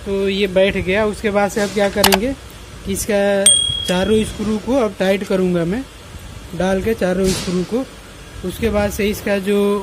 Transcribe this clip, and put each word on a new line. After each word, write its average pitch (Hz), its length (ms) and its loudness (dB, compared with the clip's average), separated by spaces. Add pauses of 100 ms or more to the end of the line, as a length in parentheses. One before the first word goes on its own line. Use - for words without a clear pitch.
तो 196 240 0
ये 196 200 2
बैठ 190 280 4
गया। 185 300 0
उसके 208 240 -2
बाद 202 200 2
से 220 100 -2
अब 202 100 0
क्या 202 200 2
करेंगे 196 420 4 (520)
कि 196 80 -4
इसका 202 520 2 (400)
चारों 190 400 2
स्क्रू 214 360 -4
को 240 160 0
अब 214 220 2
टाइट 196 260 2
करूँगा 185 420 2
मैं, 220 160 -2 (720)
डाल 190 280 0
के 220 140 0
चारों 185 340 0
स्क्रू 180 360 -2
को। 247 180 -2 (600)
उसके 208 260 -2
बाद 208 220 2
से 208 160 0
इसका 202 320 0
जो 202 180 2 (240)